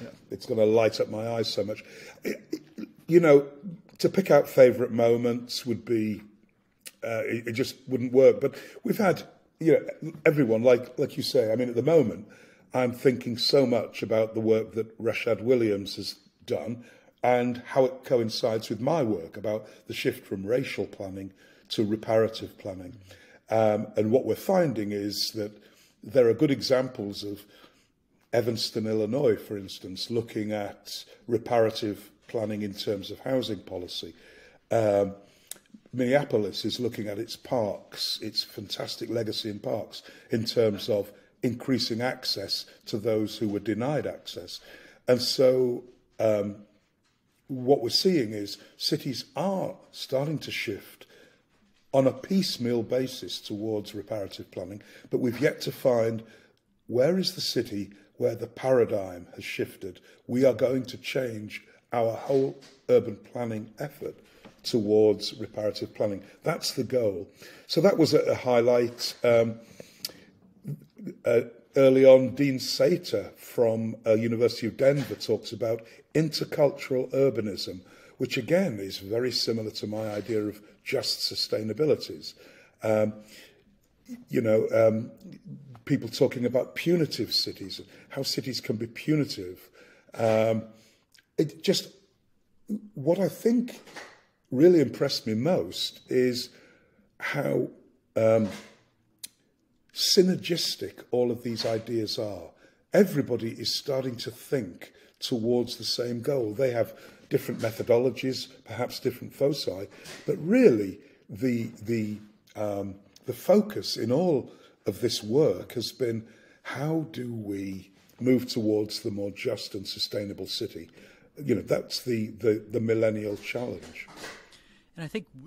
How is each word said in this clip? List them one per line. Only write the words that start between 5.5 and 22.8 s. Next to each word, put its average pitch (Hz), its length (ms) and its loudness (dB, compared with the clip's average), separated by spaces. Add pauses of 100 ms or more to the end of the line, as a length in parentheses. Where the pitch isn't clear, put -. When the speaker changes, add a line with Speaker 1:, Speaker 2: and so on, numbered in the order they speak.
Speaker 2:
would 113 200 -4
be, 110 360 -2 (800)
uh, 113 220 -2
it, 113 220 -6
it 123 60 -4
just 113 220 -4 (120)
wouldn't 123 260 -2
work. 131 280 8
But 135 140 -2 (280)
we've 208 140 -2
had, 185 260 2 (360)
you 160 140 6
know, - 380 0 (140)
everyone, 123 380 4
like, 123 360 4
like - 180 -4
you 127 60 -4
say, - 280 2
I 113 40 0
mean, 123 140 0
at 117 60 -6
the 117 80 2
moment, 127 440 2 (460)
I'm 127 180 2
thinking 120 460 0
so 139 280 4
much 120 380 -2
about 110 300 0
the 113 80 -4
work 110 320 2
that 113 280 -6
Rashad 110 400 -2
Williams 110 540 2
has 101 200 -10 (300)
done 120 380 -6 (400)
and 123 420 2
how 135 200 2
it - 180 -4
coincides 113 680 0
with 110 120 -6
my 151 220 0
work 92 340 -4
about 107 300 -6 (200)
the 113 60 -8
shift - 340 -4
from 98 180 -8
racial 117 400 -2
planning 95 460 -12 (380)
to 113 160 0
reparative 107 760 0
planning. 92 380 -12 (520)